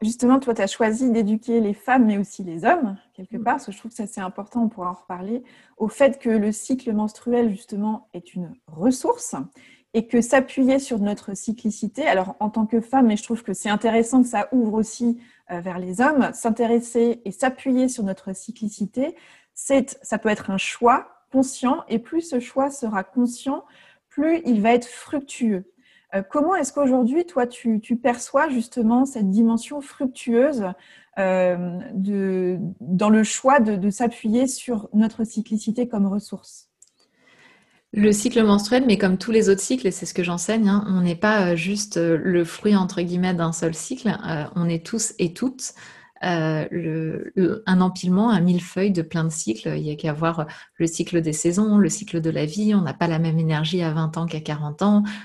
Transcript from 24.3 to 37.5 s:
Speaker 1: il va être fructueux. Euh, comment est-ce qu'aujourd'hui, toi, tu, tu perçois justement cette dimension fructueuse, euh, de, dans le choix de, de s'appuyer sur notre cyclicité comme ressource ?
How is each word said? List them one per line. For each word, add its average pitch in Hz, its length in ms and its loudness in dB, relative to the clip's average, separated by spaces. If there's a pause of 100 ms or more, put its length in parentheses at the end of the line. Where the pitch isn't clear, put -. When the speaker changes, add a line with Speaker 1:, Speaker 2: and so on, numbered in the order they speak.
Speaker 1:
il 214 160 2
va 233 120 4
être 240 120 2
fructueux. 226 840 -6 (420)
Euh, 196 80 -2
comment 302 320 0
est-ce 302 180 -2
qu'aujourd'hui, 262 540 2
toi, 247 220 -2
tu, 226 320 -2
tu 226 160 -4
perçois 269 520 0
justement 240 560 2
cette 233 240 -2
dimension 226 520 2
fructueuse, 254 880 -2 (520)
euh, 180 600 0 (140)
de, 190 680 -2 (200)
dans 185 300 2
le 220 140 6
choix 262 340 4
de, 220 160 4
de 196 160 0
s'appuyer 240 560 0
sur 240 460 -6
notre 220 320 2
cyclicité 220 640 -4
comme 202 180 0
ressource ? - 600 -8 (1200)